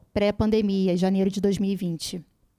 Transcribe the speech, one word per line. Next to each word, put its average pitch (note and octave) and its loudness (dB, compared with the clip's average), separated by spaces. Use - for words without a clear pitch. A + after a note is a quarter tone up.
pré-pandemia, G#3 2
janeiro F#3+ 2
de F#3+ -6
dois G3 2
mil G3 -2
e G3 -2
vinte. F3 -8